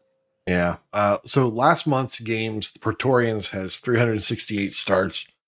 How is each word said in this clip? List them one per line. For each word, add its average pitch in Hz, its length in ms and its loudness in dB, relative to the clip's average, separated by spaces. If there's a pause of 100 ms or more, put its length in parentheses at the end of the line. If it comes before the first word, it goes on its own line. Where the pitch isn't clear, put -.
(480)
Yeah. 87 280 2 (180)
Uh, 104 320 2
so 131 200 2
last 127 400 2
month's 131 340 -2
games, 110 520 -4
the - 60 -20
Praetorians 117 720 0
has 95 260 -4
three 120 220 0
hundred 113 240 2
sixty-eight 101 500 -2
starts. - 580 0 (180)